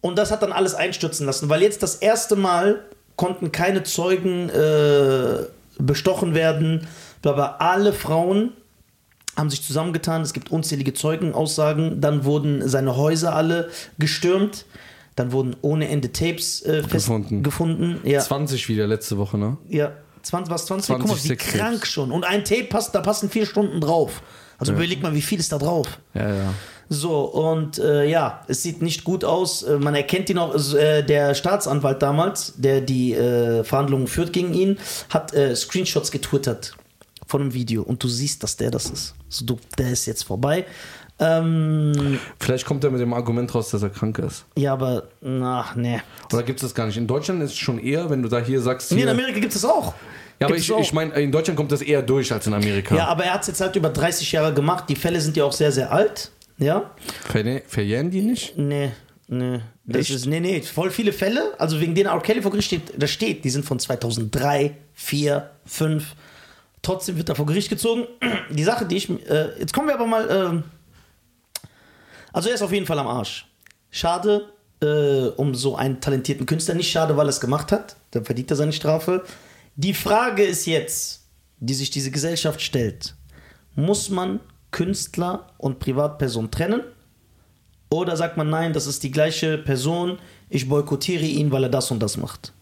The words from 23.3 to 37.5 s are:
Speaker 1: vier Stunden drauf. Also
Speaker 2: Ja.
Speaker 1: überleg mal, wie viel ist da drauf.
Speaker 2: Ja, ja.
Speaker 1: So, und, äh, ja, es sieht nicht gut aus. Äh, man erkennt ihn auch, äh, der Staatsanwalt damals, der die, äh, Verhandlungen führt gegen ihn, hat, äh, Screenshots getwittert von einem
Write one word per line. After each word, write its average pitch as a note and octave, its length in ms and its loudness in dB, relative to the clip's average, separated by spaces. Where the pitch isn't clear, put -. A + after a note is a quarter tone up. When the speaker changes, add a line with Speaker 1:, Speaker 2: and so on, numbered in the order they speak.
Speaker 1:
vier G#3+ 160 2
Stunden G3 360 0
drauf. D3+ 400 2
Also C3+ 140 0
Speaker 2:
Ja. D3 60 2
Speaker 1:
überleg E3+ 260 0
mal, D#3+ 120 0
wie D3 60 2
viel F3 180 -2
ist E3 120 -2
da D3+ 60 -2
drauf. D3+ 300 0
Speaker 2:
Ja, G#2 200 -2
ja. G2 200 -2
Speaker 1:
So, D3+ 340 0
und, D#3 580 0
äh, D3 280 4
ja, D3+ 400 0
es B2+ 160 -2
sieht E3+ 180 -4
nicht E3 220 -2
gut F3 220 0
aus. F3 380 0
Äh, C#3+ 160 2
man C#3+ 160 2
erkennt F#3 340 0
ihn F3+ 80 2
auch, E3 160 0
äh, D3+ 260 6
der C#3+ 320 4
Staatsanwalt D3+ 680 0
damals, D3+ 560 0
der C3+ 220 4
die, B2+ 340 2
äh, A#2 520 4
Verhandlungen C3+ 420 2
führt E3 240 -2
gegen F3+ 220 0
ihn, G3 240 2
hat, - 240 -2
äh, C#3 220 4
Screenshots - 560 -2
getwittert - 640 -2
von C#3 160 0
einem C#3 140 -2